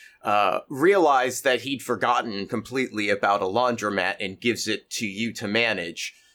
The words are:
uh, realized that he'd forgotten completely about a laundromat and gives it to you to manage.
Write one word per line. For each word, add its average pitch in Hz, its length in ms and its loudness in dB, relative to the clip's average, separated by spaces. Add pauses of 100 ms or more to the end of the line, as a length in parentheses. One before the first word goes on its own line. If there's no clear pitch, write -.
(220)
uh, 104 460 2
realized 143 760 4
that 123 180 2
he'd 135 200 -6
forgotten 117 640 -2
completely 110 640 -4
about 101 340 2
a 95 40 0
laundromat 104 760 0
and 95 200 -8
gives 117 280 0
it 107 220 -4
to - 160 -6
you 101 280 -6
to 110 140 -8
manage. 104 680 -2 (200)